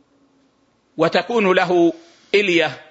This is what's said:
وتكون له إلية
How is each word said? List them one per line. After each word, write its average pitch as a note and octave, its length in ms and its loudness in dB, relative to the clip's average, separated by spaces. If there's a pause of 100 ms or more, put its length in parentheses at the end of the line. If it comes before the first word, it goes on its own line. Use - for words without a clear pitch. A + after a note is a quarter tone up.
(960)
وتكون F#3 580 0
له F3 380 2 (420)
إلية E3+ 560 0